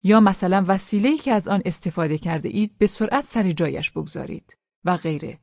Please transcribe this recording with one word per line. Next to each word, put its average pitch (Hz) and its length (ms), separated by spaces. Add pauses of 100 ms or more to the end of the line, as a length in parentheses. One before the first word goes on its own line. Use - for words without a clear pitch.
یا 214 180
مثلاً 190 480
وسیله‌ای 208 480
که 277 160
از 208 160
آن 196 160
استفاده 160 540
کرده 165 300
اید 208 300
به 208 80
سرعت 247 380
سر 202 260
جایش 156 400
بگذارید - 680 (260)
و 175 120
غیره. 143 460